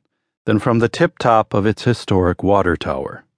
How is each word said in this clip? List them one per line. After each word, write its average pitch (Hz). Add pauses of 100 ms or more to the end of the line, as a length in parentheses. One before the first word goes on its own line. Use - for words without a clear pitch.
(460)
than 107
from 117
the 117
tip -
top 113
of 101
its 107
historic 92
water 92
tower. - (120)